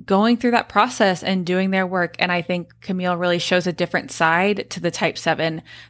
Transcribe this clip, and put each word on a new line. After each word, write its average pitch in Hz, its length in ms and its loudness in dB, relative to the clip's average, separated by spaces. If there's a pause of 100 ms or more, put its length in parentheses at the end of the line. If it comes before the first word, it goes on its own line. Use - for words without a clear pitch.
going 226 320 4
through 240 140 0
that - 180 2
process 208 520 2
and 190 220 0
doing 185 280 0
their 190 140 0
work. 180 320 -2
And 180 140 0
I 175 80 0
think 175 400 -6
Camille 180 360 -2
really 175 240 0
shows 180 260 0
a 175 60 0
different 170 380 -4
side 185 600 2
to 175 100 -10
the 170 120 -2
type - 260 -2
seven 160 420 -2 (300)